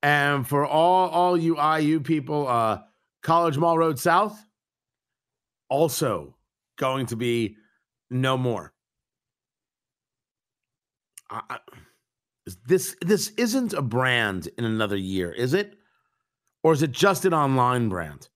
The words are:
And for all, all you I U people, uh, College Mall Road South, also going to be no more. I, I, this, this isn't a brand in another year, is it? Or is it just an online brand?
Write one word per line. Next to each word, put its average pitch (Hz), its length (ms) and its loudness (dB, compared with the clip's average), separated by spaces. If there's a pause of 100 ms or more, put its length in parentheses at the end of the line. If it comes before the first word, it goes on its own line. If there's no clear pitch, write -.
And 143 440 2
for 143 200 0
all, 175 420 2
all 175 300 2
you 165 180 0
I 151 220 0
U 156 220 2
people, 147 460 -2
uh, 113 340 0 (420)
College 165 340 2
Mall 165 220 2
Road 160 200 0
South, 190 400 0 (1300)
also 135 640 -2 (400)
going 131 300 -2
to 120 100 -8
be 117 400 -2 (540)
no 131 280 0
more. 113 340 -4 (2500)
I, 113 200 -10
I, 123 80 -10 (1080)
this, - 360 0
this 196 340 0
isn't 240 360 -2
a 147 100 -4
brand 117 760 0
in 120 80 -6
another 110 320 -2
year, 95 360 -4
is 127 200 -4
it? 202 260 -4 (840)
Or 160 100 4
is 147 100 2
it 156 80 0
just 185 340 2
an 180 100 4
online 127 540 2
brand? 80 480 -8